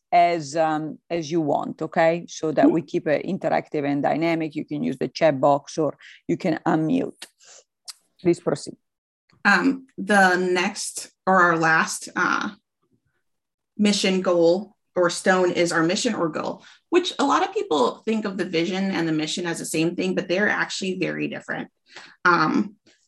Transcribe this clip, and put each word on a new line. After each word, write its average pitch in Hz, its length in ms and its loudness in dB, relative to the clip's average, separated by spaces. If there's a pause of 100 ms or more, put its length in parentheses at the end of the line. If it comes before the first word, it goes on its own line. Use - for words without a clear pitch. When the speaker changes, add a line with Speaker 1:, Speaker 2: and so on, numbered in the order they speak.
(120)
Speaker 1:
as, 170 440 2
um, 156 440 -2 (100)
as 165 220 -6
you 170 100 0
want, - 400 -2
okay? 170 460 0
So - 240 -4
that 147 180 6
we 165 120 4
keep - 260 -4
it - 180 0
interactive 156 600 -2
and 143 180 -2
dynamic. 156 520 -2
You 151 100 -6
can - 180 -6
use 156 140 -4
the 143 100 -2
chat 143 340 0
box 143 360 0
or 151 200 -2 (300)
you 170 100 0
can - 300 -2
unmute. 160 580 -2 (960)
Please 170 180 2
proceed. - 360 -6 (680)
Speaker 2:
Um, 180 440 2 (100)
the 196 380 4
next 185 720 -2 (160)
or 190 160 6
our 175 160 4
last, 165 580 0
uh, - 340 -2 (1300)
mission 202 440 2
goal 175 540 2 (200)
or 175 140 4
stone 185 420 2
is 170 200 0
our 160 120 2
mission 214 300 0
or 165 160 -2
goal, - 340 -8 (260)
which 359 300 0
a 277 60 0
lot 285 180 2
of 381 100 -2
people 277 520 0
think 220 200 -2
of 190 120 -8
the 185 80 -4
vision 185 460 -2
and 170 160 -2
the 160 60 0
mission 156 320 -4
as 165 140 -4
the 160 60 -10
same 170 300 -2
thing, 185 180 -2
but - 140 -4
they're 196 220 0
actually 185 500 -4
very 151 280 -4
different. 147 420 -10 (560)
Um, 175 500 0 (320)